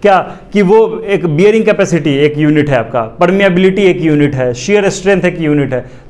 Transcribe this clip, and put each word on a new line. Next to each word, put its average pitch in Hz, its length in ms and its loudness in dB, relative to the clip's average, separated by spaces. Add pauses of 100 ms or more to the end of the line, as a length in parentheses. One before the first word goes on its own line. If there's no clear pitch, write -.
क्या 196 160 4 (340)
कि 208 100 2
वो 196 440 2
एक 180 200 -2
bearing 208 380 2
capacity 165 540 0
एक 147 200 0
unit 151 320 2
है 131 80 2
आपका, 117 240 -4 (180)
permeability 190 640 2
एक 180 200 2
unit 147 320 2
है, 127 200 -2
shear 202 340 0
strength 185 360 -2
एक 170 160 -4
unit 147 340 -2
है, 123 100 -6 (260)